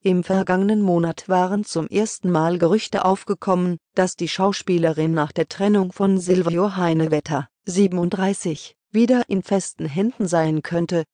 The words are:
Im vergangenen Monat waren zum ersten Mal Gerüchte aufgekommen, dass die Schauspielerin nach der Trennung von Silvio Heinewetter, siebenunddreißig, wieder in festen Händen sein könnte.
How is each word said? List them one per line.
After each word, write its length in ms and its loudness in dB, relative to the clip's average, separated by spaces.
Im 220 2
vergangenen 580 0
Monat 480 0
waren 360 0
zum 220 -4
ersten 440 -2
Mal 260 0
Gerüchte 480 0
aufgekommen, 720 0
dass 220 0
die 120 -6
Schauspielerin 880 0
nach 180 -2
der 160 -2
Trennung 440 0
von 260 2
Silvio 580 0
Heinewetter, 720 0
siebenunddreißig, 1080 -2
wieder 380 4
in 160 -2
festen 420 -2
Händen 420 -2
sein 360 0
könnte. 400 -2